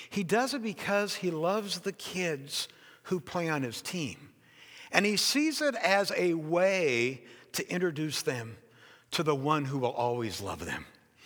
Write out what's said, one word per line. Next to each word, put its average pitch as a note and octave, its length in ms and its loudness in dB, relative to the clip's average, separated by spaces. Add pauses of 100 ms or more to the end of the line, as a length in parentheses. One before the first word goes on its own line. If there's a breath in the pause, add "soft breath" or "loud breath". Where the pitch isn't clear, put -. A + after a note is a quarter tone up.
(120)
He G3+ 120 -2
does A3+ 300 0
it C#4 80 -4
because G3+ 540 -2
he F3+ 160 -2
loves F3+ 480 -2
the G3 120 -6
kids D#3+ 760 -6 (360 loud breath)
who F#3 160 -2
play E3+ 300 -4
on D3 140 2
his A#2 180 -6
team. D3 480 -6 (640 loud breath)
And F#3 120 4
he G#3 140 4
sees D4 440 2
it C#4+ 120 2
as G3 420 4
a F3 200 4
way D#3 880 2 (300 loud breath)
to - 200 -4
introduce D#3 480 -2
them A#2 360 -6 (520 soft breath)
to - 140 -2
the D3+ 100 4
one D3 320 2
who C3+ 140 -2
will B2 140 2
always A#2+ 480 0
love F2 220 -6
them." E2 220 -6 (400 loud breath)